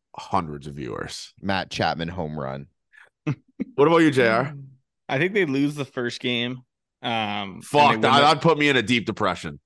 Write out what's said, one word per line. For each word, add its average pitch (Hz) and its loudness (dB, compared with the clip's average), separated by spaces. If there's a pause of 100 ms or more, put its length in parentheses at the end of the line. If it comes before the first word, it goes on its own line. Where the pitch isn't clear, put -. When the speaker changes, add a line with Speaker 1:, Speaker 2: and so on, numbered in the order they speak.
(160)
Speaker 1:
hundreds 76 -6
of 71 -14
viewers. - -10
Speaker 2:
Matt 95 -4
Chapman 82 -2
home 80 -8
run. 67 -8 (580)
Speaker 1:
<laughs> 143 -2 (400)
What 143 6
about 170 6
you, 160 6
J 127 4
R? 123 0 (540)
Speaker 3:
I 135 -2
think 185 -2
they 196 2
lose 143 -2
the 143 -6
first 120 -6
game. 123 -4 (380)
Um, 123 -6
and 104 -6
Speaker 1:
Fuck, 147 2
Speaker 3:
they 143 8
win 113 0
Speaker 1:
that, 131 4
Speaker 3:
the 143 8
Speaker 1:
that'd 151 4
put 165 4
me 147 2
in 139 2
a 123 4
deep 113 0
depression. 90 -4